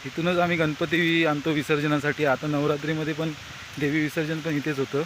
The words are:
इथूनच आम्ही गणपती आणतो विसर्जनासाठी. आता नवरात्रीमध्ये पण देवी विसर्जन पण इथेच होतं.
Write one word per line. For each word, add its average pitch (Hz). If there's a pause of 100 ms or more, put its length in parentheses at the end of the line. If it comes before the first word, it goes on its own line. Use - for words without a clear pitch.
इथूनच 165
आम्ही 175
गणपती 165
आणतो 147
विसर्जनासाठी. 147
आता 135
नवरात्रीमध्ये 151
पण 156 (460)
देवी 147
विसर्जन 156
पण 156
इथेच 147
होतं. 139